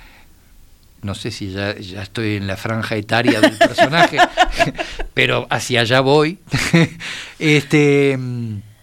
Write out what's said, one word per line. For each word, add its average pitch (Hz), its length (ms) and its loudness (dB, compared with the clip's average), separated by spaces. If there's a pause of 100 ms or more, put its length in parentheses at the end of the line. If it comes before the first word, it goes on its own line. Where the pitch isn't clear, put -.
(1040)
no 98 120 -8
sé - 160 -8
si 104 220 -10
ya, 101 260 -4
ya 98 240 -12
estoy 107 340 -4
en 98 100 -6
la 95 100 -6
franja 113 400 -4
etaria 113 440 0
del - 160 4
personaje, 330 600 2 (480)
<laughs> - 480 -8
pero 127 360 0
hacia 117 320 0
allá 127 180 4
voy. 151 380 2 (340)
<laughs> 165 260 4 (400)
Este, 143 760 2
mm, 123 400 -6 (260)